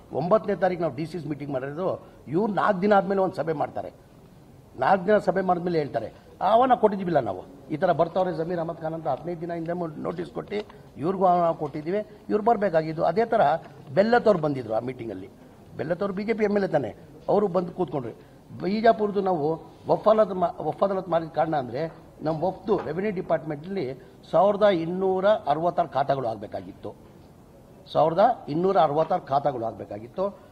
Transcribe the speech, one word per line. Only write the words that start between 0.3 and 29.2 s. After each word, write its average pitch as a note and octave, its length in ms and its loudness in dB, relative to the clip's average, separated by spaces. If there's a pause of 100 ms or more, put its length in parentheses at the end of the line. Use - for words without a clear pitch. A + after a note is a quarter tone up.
ತಾರೀಕು F3+ 280 0
ನಾವು D3+ 120 -2
ಡಿ D#3 120 -6
ಸಿಸ್ D#3+ 200 -10
meeting C#3+ 260 -8
ಮಾಡಿರೋದು, C#3 540 -6 (220)
ಇವ್ರು G3+ 240 0
ನಾಲ್ಕು F3+ 300 0
ದಿನ G#3 120 4
ಆದಮೇಲೆ G3 260 4
ಒಂದು F#3 140 0
ಸಭೆ D#3 180 -2
ಮಾಡ್ತಾರೆ. A2+ 380 -6 (880)
ನಾಲ್ಕು F3 300 2
ದಿನ G#3+ 120 6
ಸಭೆ F#3+ 220 0
ಮಾಡಿದ್ಮೇಲೆ F3+ 380 0
ಹೇಳ್ತಾರೆ, A#2+ 520 -6 (120)
ಆಹ್ವಾನ A#3 320 4
ಕೊಟ್ಟಿದ್ವಿಲ್ಲ F#3+ 460 2
ನಾವು, F#2+ 220 -4 (280)
ಈ D#3+ 60 -4
ಥರ F3 160 2
ಬರ್ತಾವ್ರೆ E3+ 400 0
ಜಮೀರ್ E3 260 -4
ಅಹಮದ್ E3 200 -6
ಖಾನ್ D#3+ 160 -8
ಅಂತ D#3+ 140 -8
ಹದಿನೈದು E3 320 -6
ದಿನ E3+ 120 -6
ಹಿಂದೆ E3 200 -6
ಮು-, E3 280 -6
notice E3+ 300 -8
ಕೊಟ್ಟು - 260 -8 (400)
ಇವ್ರಿಗೂ F#3 280 -2
ಆಹ್ವಾನ F3 280 4
ಕೊಟ್ಟಿದ್ದೀವಿ, D#3+ 540 -6 (220)
ಇವ್ರು G#3+ 160 0
ಬರಬೇಕಾಗಿದ್ದು. E3+ 600 0
ಅದೇ E3+ 200 2
ಥರ A3+ 160 2 (540)
ಬೆಲ್ಲತ್ತವ್ರು G#3+ 440 4
ಬಂದಿದ್ರು C3 360 -2
ಆ A2 40 0
ಮೀಟಿಂಗಲ್ಲಿ. A2+ 500 -8 (480)
ಬೆಲ್ಲತ್ತವ್ರು F3+ 380 -4
ಬಿ G#3 100 -6
ಜೆ A3 80 0
ಪಿ G#3+ 120 0
ಎಮ್ G3+ 120 2
ಎಲ್ G3+ 80 2
ಎ F#3 40 0
ತಾನೆ, C3 280 -2 (320)
ಅವರು G3 200 4
ಬಂದು F3 240 -2
ಕೂತ್ಕೊಂಡ್ರು. C#3 400 -4 (460)
ಬಿಜಾಪುರದ್ದು G#3 600 2
ನಾವು D#3+ 360 0 (320)
ವಫ್ E3 200 2
ಅದಾಲತ್ G#3+ 240 6
ಮಾ-, F3+ 300 -2
ವಫ್ D3+ 200 -4
ಅದಾಲತ್ F#3+ 260 0
ಮಾಡಿದ E3 200 0
ಕಾರಣ D#3+ 280 0
ಅಂದರೆ C#3 380 -4 (280)
ನಮ್ಮ D#3 220 -2
ವಫ್ದು F#3+ 320 0
revenue D#3+ 360 -4
ಡಿಪಾರ್ಟ್ಮೆಂಟಲ್ಲಿ D#3+ 880 -4 (300)
ಸಾವಿರದ G3 320 4
ಇನ್ನೂರ F#3 640 2
ಅರವತ್ತಾರು E3+ 640 0
ಖಾತೆಗಳು C3+ 400 0
ಆಗಬೇಕಾಗಿತ್ತು. G2+ 800 -10 (840)
ಸಾವಿರದ E3 560 4
ಇನ್ನೂರ F3+ 300 2
ಅರವತ್ತಾರು D#3+ 440 2